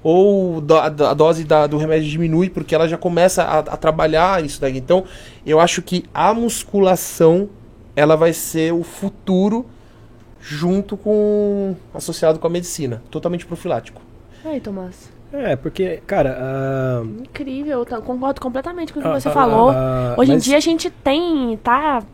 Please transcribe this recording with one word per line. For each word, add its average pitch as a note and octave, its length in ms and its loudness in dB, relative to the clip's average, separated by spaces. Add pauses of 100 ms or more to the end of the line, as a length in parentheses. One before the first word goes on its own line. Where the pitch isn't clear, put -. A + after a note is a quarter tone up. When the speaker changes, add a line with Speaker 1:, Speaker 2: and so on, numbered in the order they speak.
Speaker 1:
ou F#3 600 4
do-, D3+ 160 4
a, C#3 80 2
a D3 280 2
dose D#3+ 300 2
da, D3+ 220 4
do D3 100 -2
remédio D#3 320 0
diminui E3 400 0
porque D#3+ 260 -6
ela D#3+ 140 2
já E3 80 -4
começa F3 460 2
a, D#3 160 0
a D3 180 -4
trabalhar D#3+ 680 2
isso C#3+ 160 -8
daí. C3 200 -4
Então, F3 260 2 (400)
eu D#3 160 4
acho E3+ 220 2
que E3+ 200 -2 (120)
a F3 180 2
musculação, G3 1200 2 (440)
ela D3+ 220 4
vai E3 160 4
ser D#3+ 400 -2
o E3+ 100 0
futuro G3 840 -2 (720)
junto F#3 560 -4
com, G#3 800 0 (160)
associado D#3+ 460 0
com E3+ 80 -4
a E3 40 -2
medicina, D#3 600 -6
totalmente E3+ 340 -6
profilático. D#3+ 560 -8 (420)
Speaker 2:
E D#4 60 -12
aí, D4 120 -4
Tomás? F#3+ 500 -12 (220)
Speaker 3:
É, B3 220 -4
porque, E3 520 -6
cara, C#3+ 340 0
ah, C3 640 -4 (160)
Speaker 2:
Incrível, C4+ 600 -6
eu A#3+ 40 -2
ta-, A#3+ 160 -8
concordo B3+ 400 -4
completamente D4+ 500 -8
com D4 80 -10
o C#4 40 -6
que D#4+ 60 -2
Speaker 3:
Ah, C#4+ 120 0
Speaker 2:
você - 80 -4
Speaker 3:
ah, D4 40 -2
Speaker 2:
falou. A#3 380 4
Speaker 3:
ah, B2+ 460 0
Speaker 2:
Hoje C4+ 160 0
em - 40 6
Speaker 3:
mas - 80 0
Speaker 2:
dia C#4 120 4
a D#4 40 4
gente E4 280 0
tem, C#4 760 -2
tá, C4+ 400 0 (120)